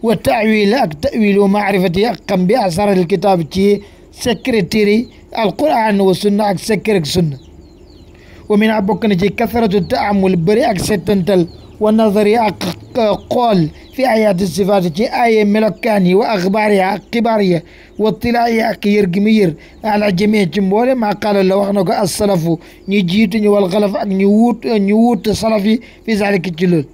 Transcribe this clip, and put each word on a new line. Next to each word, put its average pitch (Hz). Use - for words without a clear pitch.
Wa 220
ta'wil 214
ak 208
ta'wil 214
wa 202
ma'rifati 196
ak 220
xam 185
bi 202
asraaril 196
kitaab 190
ci 202
secret 226
téere 208
yi, 226
alquran 220
wa 190
sunna 202
ak 175
secret 214
ak 160
sunna. 151
Wa 208
mina 220
bokk 196
na 202
ci 190
kasratu 226
ta'ammul, 202
bëri 208
ak 214
settantal, 196
wa 214
nazari 214
ak, 214
e, 233
xool 220
fi 254
ayaati 214
sifaat 180
ci 214
ay 226
melokaan 208
yi, 180
wa 226
axbaar 208
ya 190
ak 202
xibaar 226
ya, 175
wa 214
tilaa 233
ya 226
ak -
yër 202
gi 190
mu 208
yër, 202
ala 208
jamii 202
ci 202
mboole 220
maa 214
qaala 202
la 190
wax 202
na 202
ko 175
as-salafu, 180
ñu 202
jiitu 214
ñu 208
wal 202
xalaf 208
ak 208
ñu 196
wuut, 226
ñu 208
wuut 226
salaf 214
yi 220
fi 220
zaalika 202
ci 185
lool. 160